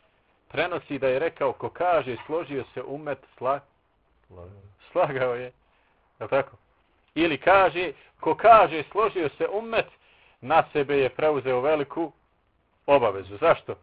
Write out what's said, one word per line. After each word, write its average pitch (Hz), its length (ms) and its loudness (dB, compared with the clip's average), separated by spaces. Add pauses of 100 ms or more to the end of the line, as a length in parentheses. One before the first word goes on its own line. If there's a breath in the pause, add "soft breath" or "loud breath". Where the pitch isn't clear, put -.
(480)
prenosi 151 500 -6
da 131 100 0
je 131 100 0
rekao: 147 340 -2
„Ko 120 160 -8
kaže 147 480 -2 (100)
složio 143 380 -8 (100)
se 127 80 -10
ummet, 143 360 -10 (200)
sla-, 135 220 -4 (1300)
slagao 131 420 -2
je.” 123 180 -12 (680)
Je 117 60 -10
li 107 40 -10
tako? - 280 -2 (580)
Ili 156 240 0
kaže: 175 540 2 (280 soft breath)
„Ko 160 140 0
kaže 160 480 6 (100)
složio 190 360 -2 (100)
se 160 100 -2
ummet, 226 380 -4 (540 soft breath)
na 147 320 2
sebe 143 260 0
je 131 100 2
preuzeo 131 520 -2
veliku 151 520 -2 (720)
obavezu.” 101 540 0
Zašto? 151 420 0